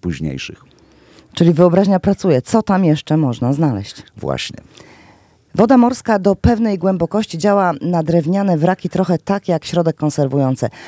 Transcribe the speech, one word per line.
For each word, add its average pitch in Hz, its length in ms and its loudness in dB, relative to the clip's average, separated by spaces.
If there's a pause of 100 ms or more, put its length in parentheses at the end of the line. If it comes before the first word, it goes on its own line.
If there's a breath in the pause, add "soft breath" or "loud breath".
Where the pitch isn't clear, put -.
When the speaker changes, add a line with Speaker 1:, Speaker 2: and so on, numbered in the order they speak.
Speaker 1:
późniejszych. 76 600 -8 (720 soft breath)
Speaker 2:
Czyli 175 200 2
wyobraźnia 180 460 4
pracuje. 170 420 0
Co 226 200 0
tam 190 240 0
jeszcze 156 320 0
można 127 360 0
znaleźć? 135 500 -4 (140)
Speaker 1:
Właśnie. - 400 -8 (960 loud breath)
Speaker 2:
Woda 233 220 4
morska 233 420 2
do 190 160 2
pewnej 220 420 0
głębokości 185 600 -2
działa 190 440 2
na 170 220 0
drewniane 170 540 0
wraki 175 320 0
trochę 185 280 0
tak 196 300 -4
jak 165 180 -2
środek 160 300 -2
konserwujący. 135 720 -2 (180 loud breath)